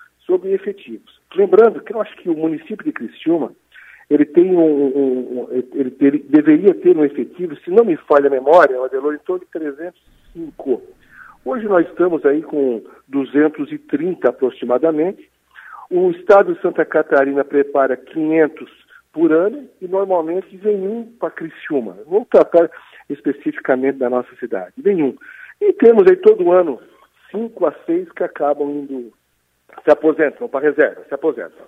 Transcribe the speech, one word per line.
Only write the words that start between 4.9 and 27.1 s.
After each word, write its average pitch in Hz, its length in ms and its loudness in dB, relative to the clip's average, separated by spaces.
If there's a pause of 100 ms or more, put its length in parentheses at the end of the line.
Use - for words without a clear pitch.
um, 127 560 -4
ele, 127 520 -6
ele 143 260 2
deveria 156 460 4
ter 175 240 2
um 151 80 2
efetivo, 147 580 -8
se 175 80 -10
não 226 140 4
me 165 100 0
falha 143 320 2
a - 20 2
memória, 139 480 4
o 127 60 -4
Adelor, 135 320 -4
em 147 40 -14
torno 180 260 -6
de - 60 -20
trezentos 160 500 -12 (340)
e 170 40 -14
cinco. 143 420 -6 (640)
Hoje 254 200 -6
nós 180 220 2
estamos 170 380 -2
aí 147 160 2
com 131 420 -4 (240)
duzentos 139 640 -4
e 151 60 -10
trinta 160 540 -4
aproximadamente. 139 1000 -4 (580)
O 180 200 0
estado 180 460 2
de - 60 -14
Santa 170 220 -2
Catarina 139 600 0
prepara 139 520 0
quinhentos 156 720 -2 (420)
por 156 200 0
ano 214 360 -2 (120)
e 185 80 -12
normalmente 185 720 -4
vem 196 300 -4
um 233 180 -8 (140)
pra 165 100 -6
Criciúma. 127 680 -8 (100)
Vou 202 180 -2
tratar 170 440 2 (400)
especificamente 139 920 -6
da 123 100 -4
nossa 123 300 -6
cidade. 95 380 -10
Vem 170 260 -2
um. 131 120 -4 (460)
E 415 120 2
temos 226 360 6
aí 185 60 6
todo 175 360 4
ano 175 280 2 (500)